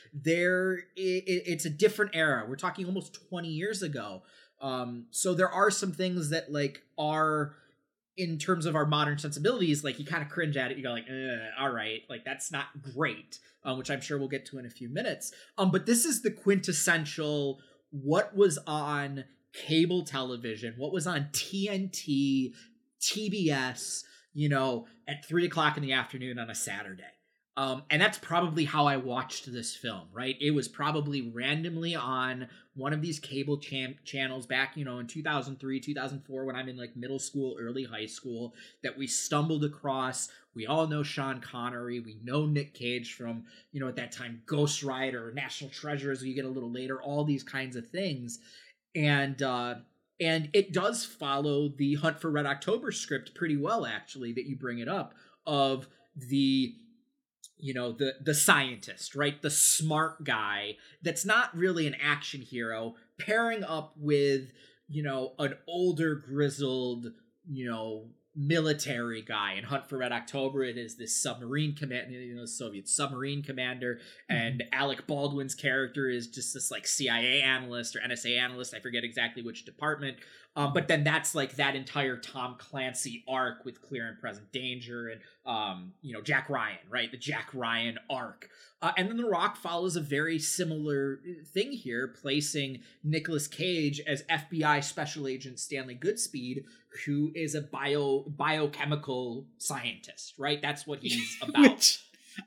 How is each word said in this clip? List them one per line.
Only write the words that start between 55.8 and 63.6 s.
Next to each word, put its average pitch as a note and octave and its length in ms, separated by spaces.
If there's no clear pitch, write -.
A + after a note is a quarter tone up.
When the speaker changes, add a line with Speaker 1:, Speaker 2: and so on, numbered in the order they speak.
Speaker 1:
the, C3+ 580
you C3+ 180
know, B2 160
the, C3 280
the D3 140
scientist, C3+ 800
right? D3 280
The D3 80
smart D#3 720
guy G#2+ 540
that's D#3+ 200
not G#3+ 320
really E3+ 300
an C3+ 160
action C#3+ 400
hero, A2+ 540
pairing A3+ 440